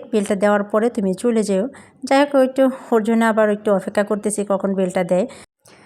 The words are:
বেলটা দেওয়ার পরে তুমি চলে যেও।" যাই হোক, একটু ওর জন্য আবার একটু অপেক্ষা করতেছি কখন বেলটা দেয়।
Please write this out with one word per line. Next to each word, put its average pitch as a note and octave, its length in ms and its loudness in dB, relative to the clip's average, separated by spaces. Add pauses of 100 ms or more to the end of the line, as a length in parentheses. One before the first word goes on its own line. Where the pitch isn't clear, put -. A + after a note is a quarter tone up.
(120)
বেলটা G#3 220 0
দেওয়ার G3+ 300 2
পরে G#3+ 260 0
তুমি F#3+ 240 -2
চলে A3+ 280 0
যেও।" G3+ 260 -2 (360)
যাই C4+ 160 2
হোক, C#4+ 140 0
একটু C4 360 4 (220)
ওর A3 100 2
জন্য A3+ 220 2
আবার A3 260 2
একটু G#3 220 0
অপেক্ষা G3+ 300 -2
করতেছি G#3 460 -4
কখন G3 260 -2
বেলটা F#3 300 -2
দেয়। F3+ 220 0 (600)